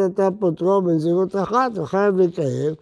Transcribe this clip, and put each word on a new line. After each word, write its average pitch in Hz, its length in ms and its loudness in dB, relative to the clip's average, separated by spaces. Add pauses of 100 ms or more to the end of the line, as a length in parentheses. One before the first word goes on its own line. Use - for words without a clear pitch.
אתה 190 220 0 (120)
פוטרו 190 420 2
בנזירות 175 540 0
אחת, 226 380 0
וחייב 190 440 0
לקיים, 156 640 0